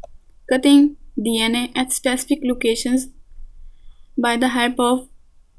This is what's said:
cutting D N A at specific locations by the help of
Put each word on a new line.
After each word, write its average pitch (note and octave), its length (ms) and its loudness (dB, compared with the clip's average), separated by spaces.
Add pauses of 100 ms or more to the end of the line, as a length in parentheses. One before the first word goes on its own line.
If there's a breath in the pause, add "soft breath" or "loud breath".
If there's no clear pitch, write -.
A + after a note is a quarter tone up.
(500)
cutting C#4+ 460 4 (260)
D A3+ 180 -2
N A3+ 140 -2
A A#3+ 220 -4
at B3+ 160 -4
specific B3+ 500 -4
locations B3 680 -4 (1080)
by A#3 180 4
the B3+ 120 2
help B3 320 0
of B3+ 280 2 (500)